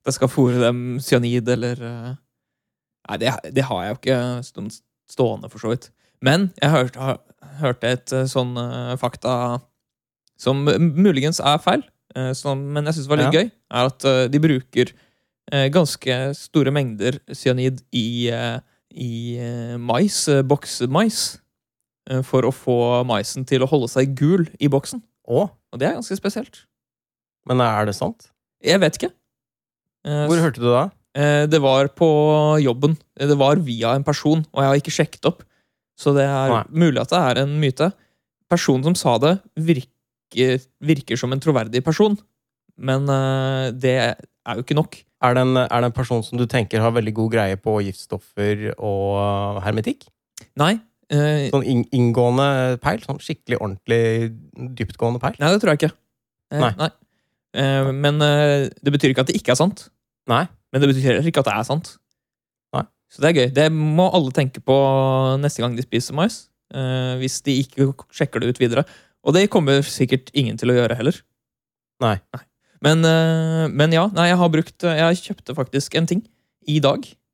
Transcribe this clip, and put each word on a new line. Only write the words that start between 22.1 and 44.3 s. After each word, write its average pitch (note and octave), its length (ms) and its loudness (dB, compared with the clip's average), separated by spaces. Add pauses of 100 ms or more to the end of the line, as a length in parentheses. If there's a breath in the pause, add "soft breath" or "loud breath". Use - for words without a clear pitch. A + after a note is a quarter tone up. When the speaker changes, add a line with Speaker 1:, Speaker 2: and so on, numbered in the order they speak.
Speaker 1:
eh, C3 120 -2
for C3 200 0
å A#2 100 0
få B2 280 -2 (260)
maisen B2 400 -4
til B2+ 160 0
å C#3 80 0
holde C3+ 180 2
seg C3+ 300 0
gul E3 300 2 (100)
i - 80 2
boksen. C#3 320 -2 (320)
Speaker 2:
Å? D3+ 160 2
Speaker 1:
Og - 320 -16
det C3+ 140 0
er - 20 -8
ganske F#3+ 240 -8
spesielt. - 460 -8 (800)
Speaker 2:
Men B2+ 120 0
er G#2+ 280 0
det G2+ 120 -4
sant? - 300 -8 (340)
Speaker 1:
Jeg - 160 4
vet E3+ 160 2
ikke. - 140 -6 (1000)
Eh, D3 220 -2
Speaker 2:
Hvor E3+ 100 2
Speaker 1:
s-, E3 60 2
Speaker 2:
hørte B2+ 180 -2
du A#2+ 80 2
det? B2 140 4 (320)
Speaker 1:
eh, D3 300 2
det D#3 140 2
var C#3 280 4
på - 180 0 (560)
jobben. C3+ 300 2 (260)
Eh, C#3 80 -2
det D3 100 4
var C#3+ 220 4
via A#2+ 380 0
en C#3 100 -2
person, D3+ 380 0 (100)
og C3+ 80 -2
jeg C#3 80 2
har C#3 80 4
ikke D3+ 160 -4
sjekket - 320 -4
opp. - 160 -2 (560)
Så C#3+ 160 0
det C#3 80 4
er C3+ 300 0
Speaker 2:
Nei. A2+ 80 2 (100)
Speaker 1:
mulig D#3 320 2
at B2 80 -8
det E3+ 80 2
er B2+ 240 2
en C#3+ 160 -2
myte. D3 300 0 (600)
Personen C#3 360 0
som E3+ 100 2
sa B2+ 240 2
det D3 140 4 (260)
virker, B2+ 1040 -2 (180)
virker C#3 380 -2
som B2+ 160 -4
en C3+ 80 -4
troverdig B2 400 0
person, G3+ 320 2 (640)
men, C3+ 320 -2
eh, C3+ 640 -2
det B2+ 220 0 (500)